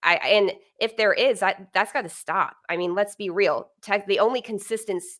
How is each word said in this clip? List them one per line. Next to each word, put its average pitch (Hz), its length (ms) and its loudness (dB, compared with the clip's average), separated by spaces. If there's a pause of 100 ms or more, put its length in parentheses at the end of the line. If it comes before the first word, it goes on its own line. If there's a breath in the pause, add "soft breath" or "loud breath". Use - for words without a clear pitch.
I, 175 140 4
and 202 360 4 (280 soft breath)
if 220 180 -2
there 214 160 4
is, 240 280 0
that, 190 320 -2
that's 208 180 0
gotta 214 180 -4
stop. - 460 -4 (140)
I 170 80 -2
mean, 175 180 -2
let's 202 200 0
be 202 140 -6
real. 170 400 0 (120)
Tex-, 202 260 -2
the 196 120 2
only 233 220 2
consistent, 214 640 -6 (160)